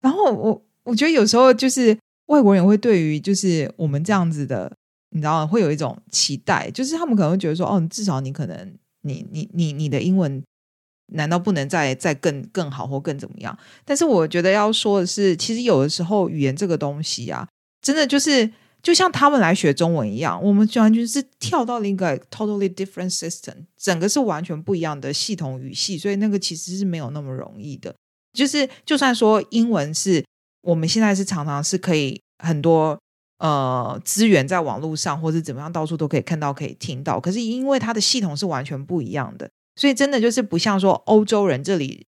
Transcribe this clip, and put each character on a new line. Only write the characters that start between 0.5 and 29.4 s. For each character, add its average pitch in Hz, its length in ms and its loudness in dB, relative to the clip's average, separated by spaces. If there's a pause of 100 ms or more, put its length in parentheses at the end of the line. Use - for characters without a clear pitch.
我 240 100 -2
觉 247 120 2
得 330 60 4
有 254 140 4
时 226 120 2
候 254 160 8
就 262 160 2
是 233 280 4 (280)
外 294 160 6
国 202 120 8
人 185 120 6
会 208 100 8
对 202 260 4
于 151 160 0
就 196 160 -2
是 175 440 0
我 165 100 -2
们 143 160 -2
这 214 80 -2
样 180 180 2
子 147 160 -2
的， 117 240 -6 (420)
你 160 100 -4
知 151 40 -4
道， 156 220 0
会 214 140 2
有 147 100 2
一 156 60 0
种 147 200 -6 (140)
期 - 240 -2
待， - 360 -2
就 254 120 -6
是 311 140 -4
他 339 80 -4
们 240 100 0
可 202 60 4
能 156 100 2
会 190 60 0
觉 175 100 -2
得 156 80 0
说 175 160 -2
，“哦， 190 180 2
至 220 140 -8
少 156 160 -2
你 135 140 -6
可 139 120 -6
能， 87 300 -14 (280)
你， 147 280 -10
你， - 220 -10
你， 160 180 -2
你 151 160 -4
的 147 140 -2
英 185 160 2
文 139 260 -2 (720)
难 151 160 -4
道 175 100 2
不 190 140 0
能 139 160 -2
再， 143 260 0
再 156 180 -2
更， 139 380 -2
更 165 180 -4
好 139 160 -10
或 135 140 -6
更 143 180 -6
怎 - 140 -14
么 - 80 -20
样？” - 180 -12 (280)
但 277 100 -2
是 330 80 0
我 196 240 4
觉 175 140 0
得 185 100 4
要 208 220 4
说 202 260 2
的 180 80 0
是， 190 300 2
其 226 180 -4
实 247 60 -6
有 190 200 4
的 143 60 2
时 170 160 -4
候 190 240 2
语 156 140 -4
言 135 120 2
这 185 140 -4
个 165 100 0
东 147 240 -6
西 - 280 -8
啊， 64 180 -8 (340)
真 277 140 0
的 302 100 4
就 285 140 2
是， 262 320 2 (320)
就 349 100 4
像 359 160 4
他 285 200 4
们 285 100 4
来 175 160 4
学 147 180 2
中 170 200 0
文 110 180 -2
一 107 60 -6
样， 123 260 -4
我 202 80 4
们 208 240 6
完 220 180 6
全 233 140 0
是 262 160 -2 (160)
跳 302 240 -2
到 240 160 -4
了 202 80 -4
一 196 80 -2
个 175 220 0 (140)
totally 208 360 -2
different 185 480 -6
system， - 380 -10 (240)
整 185 220 0
个 196 100 0
是 285 100 0
完 175 240 -2
全 160 160 -8
不 196 160 -6
一 165 40 -4
样 156 200 -6
的 139 140 -6
系 - 220 -4
统 135 260 -8
语 135 100 -12
系， 175 280 -6
所 202 100 -4
以 202 60 -2
那 208 120 0
个 202 120 0
其 175 160 -6
实 175 220 -10
是 202 60 -4
没 175 140 -2
有 135 140 -8
那 147 100 -8
么 135 100 -10
容 127 300 -12
易 143 160 -12
的。 - 160 -14 (400)
就 277 140 2
是， 277 200 0 (160)
就 302 140 0
算 269 160 2
说 214 380 4